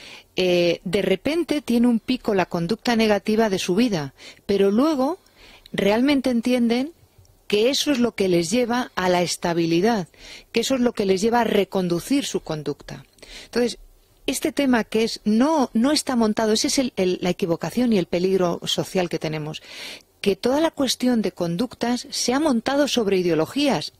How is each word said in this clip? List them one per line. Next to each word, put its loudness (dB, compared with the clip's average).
eh, 2
de -2
repente -2
tiene 2
un 2
pico -4
la 2
conducta -2
negativa 2
de 0
su -2
vida, 0
pero 2
luego 2
realmente 2
entienden 0
que 2
eso -2
es 0
lo 0
que 0
les 2
lleva 0
a -2
la 4
estabilidad, 0
que 0
eso -2
es 0
lo 2
que -2
les 2
lleva 2
a 2
reconducir 0
su -4
conducta. -10
Entonces, -2
este -2
tema 0
que -2
es, -6
no, 2
no 2
está -2
montado, 2
esa 0
es -2
el, 0
el, 0
la 0
equivocación -2
y 4
el 0
peligro 0
social -2
que -6
tenemos, -8
que 0
toda 0
la 2
cuestión 0
de -2
conductas -4
se -2
ha 0
montado 0
sobre 0
ideologías, 0